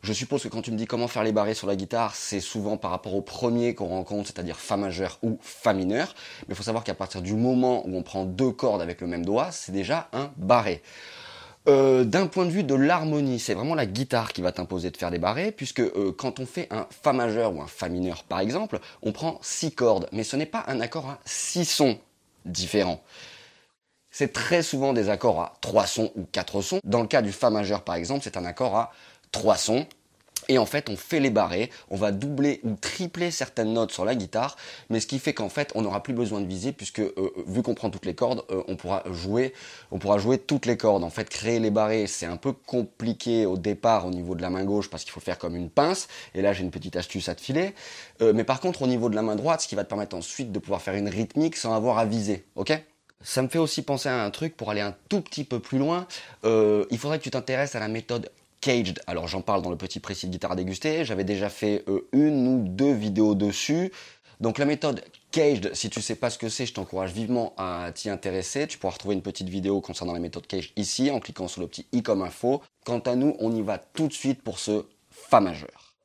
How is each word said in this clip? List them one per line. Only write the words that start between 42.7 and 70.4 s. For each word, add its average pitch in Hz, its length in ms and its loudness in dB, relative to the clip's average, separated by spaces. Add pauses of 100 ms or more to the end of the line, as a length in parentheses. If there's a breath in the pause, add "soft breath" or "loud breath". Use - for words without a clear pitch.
au 92 120 2
départ 104 480 2
au 90 60 -4
niveau 90 240 -4
de 85 60 -4
la 87 80 -2
main 95 140 -2
gauche, 101 260 0
parce 80 140 -10
qu'il - 80 -14
faut - 80 -14
faire 87 200 -6
comme 85 160 -6
une 87 160 -6
pince, 170 360 2 (260 loud breath)
et 95 80 -2
là, 101 120 4
j'ai 92 100 -2
une 90 80 -4
petite 82 240 -10
astuce 90 320 -4
à 87 80 -4
te - 60 -20
filer. 175 320 -2 (480 loud breath)
Euh, 113 100 8
mais 110 140 4
par 131 160 0
contre, 180 220 -2
au 127 40 2
niveau 120 220 2
de 104 60 0
la 107 80 0
main 107 120 0
droite, 147 260 0
ce - 60 -4
qui - 80 -8
va 101 80 -2
te - 60 -8
permettre 101 260 -6
ensuite 113 360 -8
de 98 80 -2
pouvoir 92 220 -4
faire 95 120 -4
une 101 160 -2
rythmique 113 480 0
sans 113 160 -2
avoir 110 240 2
à 117 80 4
viser, 104 400 0 (100)
ok ? 156 240 0 (420)
Ça - 200 -2
me 131 80 0
fait 165 100 0
aussi 151 220 0
penser 139 260 -2
à 123 160 0
un 104 60 0
truc 156 260 -6
pour 107 140 -6
aller 104 120 0
un 101 140 -4 (140)
tout 208 100 2
petit - 240 -8
peu 123 160 -4
plus 131 200 -2
loin. 175 280 0 (380 loud breath)
Euh, 107 460 6
il 117 80 -2
faudrait 151 180 0
que 151 60 -6
tu 123 80 -6
t'intéresses 131 440 -2
à 117 40 -2
la 107 100 -2
méthode 113 420 -4 (280)
Caged. 113 460 2
Alors 85 220 -4
j'en 92 160 -4
parle 98 180 2
dans 90 80 -4
le 85 80 -2
petit 92 220 -8
précis - 260 -8
de 92 60 -4
guitare 90 240 -2
dégustée, 95 500 -2
j'avais 101 180 -2
déjà 101 240 0
fait, 104 400 0
euh, 98 240 0
une 139 360 6
ou 127 200 2
deux 120 240 2
vidéos 107 440 4
dessus. 147 580 0 (480 loud breath)
Donc 113 160 0
la 143 80 2
méthode 147 380 0 (260)
Caged, 143 460 4
si 98 160 -4
tu 110 100 -6
sais 110 140 -4
pas 120 160 -2
ce - 80 -10
que 113 100 -4
c'est, 120 160 -4
je - 80 -8
t'encourage 92 400 -4
vivement 113 440 0
à 87 360 -4
t'y - 160 -8
intéresser. 95 560 -4
Tu - 140 -12
pourras 95 140 -2
retrouver 101 200 -4
une 92 80 0
petite 95 260 -8
vidéo 98 320 0
concernant 90 340 -6
la 85 60 -6
méthode 85 280 -8